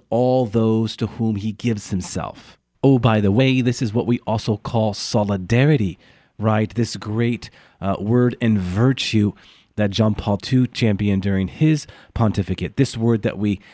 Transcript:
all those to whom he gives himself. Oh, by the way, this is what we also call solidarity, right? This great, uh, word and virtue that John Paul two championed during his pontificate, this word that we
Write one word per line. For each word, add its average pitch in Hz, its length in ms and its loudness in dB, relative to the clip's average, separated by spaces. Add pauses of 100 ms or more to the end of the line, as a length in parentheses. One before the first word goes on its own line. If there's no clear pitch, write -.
all 127 380 2
those 110 500 0
to 113 100 -2
whom 110 300 -2
he 104 160 -4
gives 107 380 -4
himself. - 680 -8 (240)
Oh, 135 160 6
by 113 220 2
the 101 120 2
way, 131 280 2
this 123 220 -2
is 110 100 -2
what 117 140 -2
we 117 140 0
also 110 360 -4
call 110 380 -2
solidarity, 104 1040 0 (400)
right? 107 360 0
This 113 220 -2
great, 113 540 -4 (300)
uh, 98 180 -2
word 120 420 2
and 110 180 2
virtue 104 720 0 (460)
that 104 120 0
John 107 240 2
Paul 101 220 -2
two 127 300 0
championed 104 560 0
during 95 260 0
his 156 380 0 (260)
pontificate, 95 640 -2
this 135 200 0
word 113 260 0
that 117 160 -4
we 101 220 -2 (140)